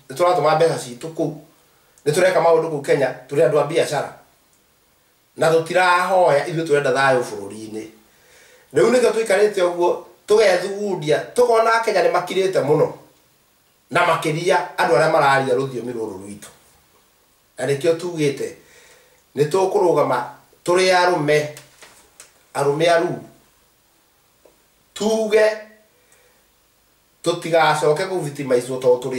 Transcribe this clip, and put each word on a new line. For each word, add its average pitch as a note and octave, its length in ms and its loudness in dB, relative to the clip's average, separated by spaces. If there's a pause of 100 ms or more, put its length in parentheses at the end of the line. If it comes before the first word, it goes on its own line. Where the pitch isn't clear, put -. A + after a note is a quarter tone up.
nĩ C3 60 -14
tũratũma D#3 400 2
mbeca D#3 220 0
citũ B2+ 360 -12
kũu. D#3+ 240 -6 (680)
Nĩ D3+ 60 2
tũreka F3+ 300 2
maũndũ D#3+ 280 2
kũu C#3 120 -6
Kenya, C#3 340 0 (140)
tũrĩ C#3+ 200 0
andũ D3 100 2
a D3 40 2
biacara. D3 500 -4 (1200)
Na B2+ 140 2
tũtirahoya, F3+ 960 2
ithuĩ D#3+ 200 -4
tũrenda C#3 240 2
thayũ C3 320 2
bũrũri-inĩ. G#2+ 600 -12 (880)
Rĩu G3 180 2
nĩkĩo A#3 200 2
tũikarĩte G#3 520 0
ũguo, F3 400 -2 (240)
tũgethugundia, G3 880 0 (180)
tũkona A3+ 380 2
Akenya G#3 300 0
nĩ E3+ 80 2
makirĩte F#3+ 500 -2
mũno. C#3+ 320 0 (1000)
Na C#3 140 0
makĩria E3 520 0 (200)
andũ - 200 0
arĩa D#3+ 140 2
mararia C3+ 440 2
rũthiomi B2 380 -6
rũrũ G#2+ 260 -8
rwitũ. G2+ 300 -18 (1080)
Na B2+ 80 -6
nĩkĩo C#3+ 340 0
tugĩte, D#3+ 480 -4 (880)
nĩ C#3 160 0
tũkũrũgama E3+ 720 0 (420)
tũrĩ F#3 300 2
arũme, D3+ 520 2 (1080)
arũme C#3+ 360 0
aru. E3+ 260 0 (1800)
Tuge G#3+ 640 0 (1700)
tũtigacoke D#3+ 840 0
kũ F#3 140 -6
victimize-wo C3 600 -4
tondũ B2 240 2
tũrĩ B2+ 140 -6